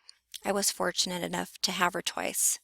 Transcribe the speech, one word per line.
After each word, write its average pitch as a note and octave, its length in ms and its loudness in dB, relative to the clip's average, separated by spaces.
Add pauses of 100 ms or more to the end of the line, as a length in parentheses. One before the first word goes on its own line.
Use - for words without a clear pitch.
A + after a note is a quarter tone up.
(440)
I G3 80 0
was G3 180 2
fortunate F3+ 520 0
enough F3 400 -2
to - 100 0
have F3+ 220 2
her - 80 -2
twice. - 600 0